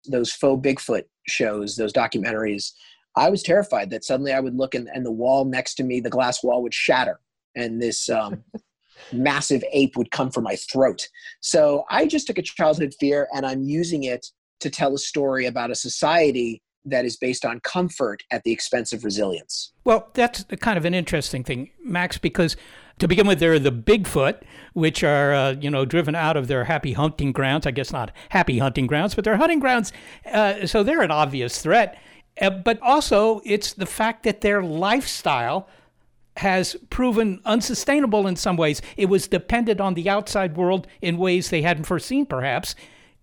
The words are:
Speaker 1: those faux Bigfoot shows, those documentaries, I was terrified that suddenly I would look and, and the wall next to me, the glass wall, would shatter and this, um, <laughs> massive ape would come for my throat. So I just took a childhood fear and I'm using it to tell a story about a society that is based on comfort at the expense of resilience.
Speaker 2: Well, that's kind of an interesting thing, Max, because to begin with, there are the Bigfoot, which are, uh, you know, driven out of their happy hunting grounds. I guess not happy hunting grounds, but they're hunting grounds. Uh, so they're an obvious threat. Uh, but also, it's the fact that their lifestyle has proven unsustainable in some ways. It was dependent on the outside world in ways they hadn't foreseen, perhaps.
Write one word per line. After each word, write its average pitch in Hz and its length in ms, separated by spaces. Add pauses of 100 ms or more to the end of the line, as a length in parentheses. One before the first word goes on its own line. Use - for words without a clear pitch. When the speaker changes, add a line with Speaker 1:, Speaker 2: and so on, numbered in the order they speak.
Speaker 1:
those 123 260
faux 135 340
Bigfoot 131 380 (240)
shows, 104 480
those 110 160
documentaries, 110 800 (440)
I 143 140
was 196 120
terrified 165 480
that 110 160
suddenly 135 260
I 135 80
would 127 160
look 131 200
and, 120 180
and 131 100
the 120 80
wall 127 320
next 131 320
to 131 80
me, 123 160
the 117 120
glass 123 320
wall, 123 180
would 117 140
shatter - 440 (360)
and 117 260
this, 113 260
um, 110 360 (340)
<laughs> - 340
massive 139 520 (100)
ape 139 240
would 117 140
come 131 180
for 131 120
my 107 140
throat. 131 540 (320)
So 147 480
I 247 160
just 302 220
took 226 100
a 180 60
childhood 156 540
fear 143 360
and 135 140
I'm 135 160
using 156 400
it 123 240 (340)
to 147 80
tell 139 240
a 139 60
story 135 480
about 120 240
a 113 40
society 127 880 (240)
that 135 180
is 120 140
based 127 280
on 120 160
comfort 156 600 (100)
at 120 120
the 113 80
expense 117 420
of 113 100
resilience. 98 720 (100)
Speaker 2:
Well, 220 300
that's 240 320 (160)
kind 214 160
of 160 80
an 175 80
interesting 156 500
thing, 131 280 (120)
Max, 180 360
because 165 360 (440)
to 180 80
begin 196 200
with, 185 120
there 165 140
are 156 60
the 135 120
Bigfoot, 151 720 (300)
which 160 300
are, 143 300
uh, 135 260
you 147 120
know, 135 120
driven 156 320
out 160 220
of 131 100
their 127 180
happy 147 280
hunting 147 380
grounds. 139 340
I 151 60
guess 131 200
not 120 200 (180)
happy 135 300
hunting 135 260
grounds, 151 300
but 190 100
they're 165 100
hunting 320 240
grounds. 247 320 (400)
Uh, 208 360
so 214 160
they're 294 180
an 175 100
obvious 139 500
threat. 196 380 (400)
Uh, 196 100
but 196 320
also, 226 640
it's 208 300
the 190 140
fact 220 360
that 214 160
their 202 240
lifestyle 170 1040 (680)
has 185 400 (120)
proven 226 540
unsustainable 226 840
in 180 100
some 185 180
ways. 151 260 (140)
It 202 120
was 190 200
dependent 214 540
on 190 120
the 170 160
outside 196 460
world 180 320 (140)
in 170 160
ways 180 320
they 160 140
hadn't 160 200
foreseen, 254 420
perhaps. 135 500 (460)